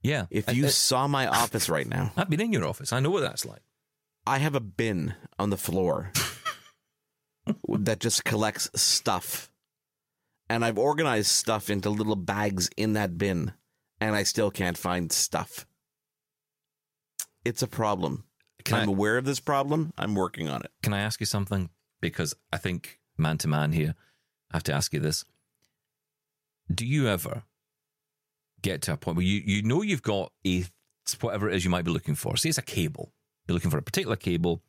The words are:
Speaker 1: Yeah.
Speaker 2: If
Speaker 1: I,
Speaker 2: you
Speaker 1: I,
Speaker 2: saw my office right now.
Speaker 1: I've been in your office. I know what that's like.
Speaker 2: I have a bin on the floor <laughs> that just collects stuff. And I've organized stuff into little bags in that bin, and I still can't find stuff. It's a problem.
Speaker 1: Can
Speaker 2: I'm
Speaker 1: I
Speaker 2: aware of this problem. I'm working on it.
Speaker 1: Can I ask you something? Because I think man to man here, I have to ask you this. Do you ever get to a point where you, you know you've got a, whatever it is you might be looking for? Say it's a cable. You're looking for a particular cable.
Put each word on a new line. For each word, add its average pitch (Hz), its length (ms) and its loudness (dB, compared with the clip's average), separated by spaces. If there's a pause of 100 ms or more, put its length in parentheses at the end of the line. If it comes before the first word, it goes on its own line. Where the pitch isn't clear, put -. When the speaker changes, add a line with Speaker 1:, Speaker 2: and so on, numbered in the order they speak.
Speaker 1:
Yeah. 127 260 0
Speaker 2:
If 104 200 -2
Speaker 1:
I, - 20 2
Speaker 2:
you 131 160 4
Speaker 1:
I, - 20 4
Speaker 2:
saw 131 380 4
my 139 200 2
office 117 420 2
right 73 180 2
now. 92 280 0
Speaker 1:
I've 185 140 0
been 156 120 2
in 226 120 0
your 104 120 2
office. - 280 -4
I 123 60 2
know 143 100 2
what 185 120 2
that's - 240 -4
like. 57 160 -14 (680)
Speaker 2:
I 135 100 4
have 147 160 2
a 139 60 2
bin 98 560 -2 (240)
on 101 100 2
the 98 80 0
floor 90 580 0
<laughs> - 1500 -8
that 104 320 0
just - 240 0
collects 107 520 0
stuff. - 760 0 (1000)
And 117 160 2
I've 110 120 2
organized 135 520 2
stuff - 400 0
into 104 200 0
little 107 260 0
bags 98 600 0
in 107 160 2
that 98 240 0
bin, 92 360 0 (460)
and 107 160 2
I 101 80 2
still 104 280 2
can't 87 260 -2
find 90 340 0
stuff. - 540 -2 (1800)
It's 120 160 -2
a 131 60 0
problem. 95 580 0 (400)
Speaker 1:
Can 110 140 2
Speaker 2:
I'm 104 100 2
Speaker 1:
I - 20 2
Speaker 2:
aware 104 260 2
of 127 80 -2
this 135 140 -2
problem. 151 580 0
I'm 101 180 -2
working 90 340 -2
on 65 120 -4
it. - 100 -14 (120)
Speaker 1:
Can 104 100 2
I 98 60 0
ask 107 200 -4
you 107 60 -2
something? 98 440 0 (320)
Because 82 340 -2 (160)
I - 60 -2
think - 420 -6 (180)
man 80 220 2
to - 80 -2
man 76 240 2
here, 78 240 0 (560)
I 78 60 -2
have 80 60 -2
to 73 100 -2
ask 73 200 -2
you 76 60 0
this. 76 260 -2 (1500)
Do 101 120 -2
you 135 220 2
ever 98 360 -2 (1160)
get 90 220 -2
to 80 100 -2
a 73 40 -4
point 85 200 -2
where 90 80 2
you, 98 200 2
you 104 180 2
know 127 180 2
you've 202 220 -2
got 101 280 -2 (140)
a, 90 200 2 (560)
whatever 104 280 -2
it 92 60 0
is 87 80 0
you 92 80 2
might 90 140 0
be 87 60 0
looking 80 240 -2
for? - 220 -4
Say 160 120 0
it's 156 80 0
a - 40 -2
cable. - 520 -4 (340)
You're 85 60 0
looking 87 180 2
for 73 60 2
a 71 40 0
particular 113 340 -2
cable. 85 540 0